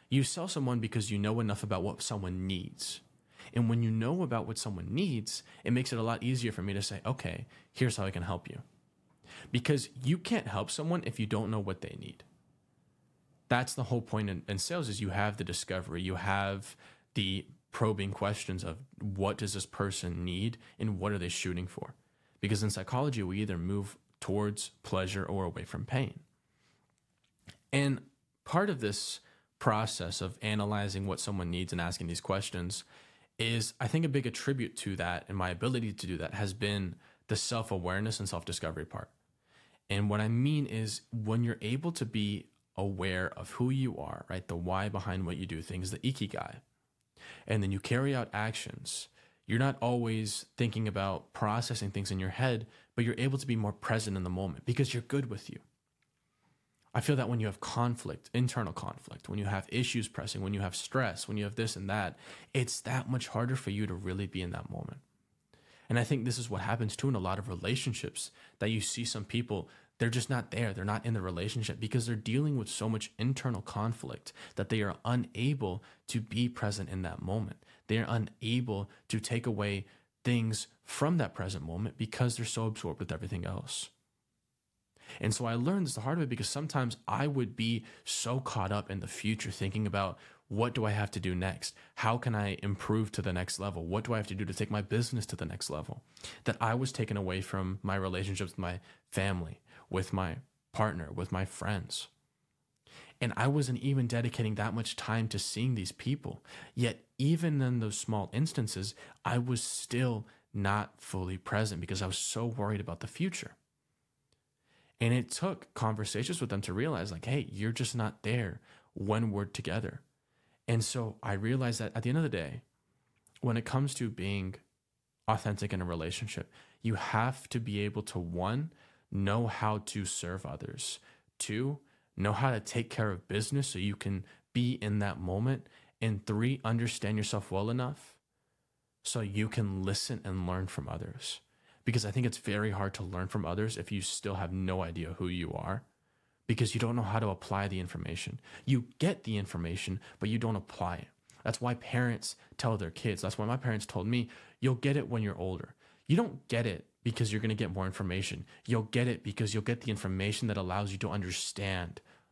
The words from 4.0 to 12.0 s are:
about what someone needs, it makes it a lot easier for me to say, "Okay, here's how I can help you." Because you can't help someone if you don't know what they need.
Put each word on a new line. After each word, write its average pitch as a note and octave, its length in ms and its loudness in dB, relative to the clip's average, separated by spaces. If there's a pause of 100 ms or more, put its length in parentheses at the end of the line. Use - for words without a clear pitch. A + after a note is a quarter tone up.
about A#2+ 240 0
what A2 100 -4
someone F2+ 340 -4
needs, C3 520 0 (220)
it - 80 4
makes B2+ 200 4
it A#2+ 60 0
a A2+ 40 2
lot A2+ 200 0
easier A#2+ 300 2
for F2 100 -4
me G2 120 0
to G2 80 0
say, - 220 -4
"Okay, G#2+ 420 -2 (260)
here's B2 240 2
how G2 80 0
I F#2+ 80 0
can F2 100 -4
help E2+ 260 -2
you." - 140 -10 (880)
Because B2+ 380 2 (160)
you D3+ 120 6
can't G#3+ 300 0
help F#2+ 240 0
someone E3+ 340 0
if - 140 -4
you A2 80 2
don't A2 240 2
know A2 80 2
what G2 220 -2
they - 180 -8
need. - 240 -12 (1300)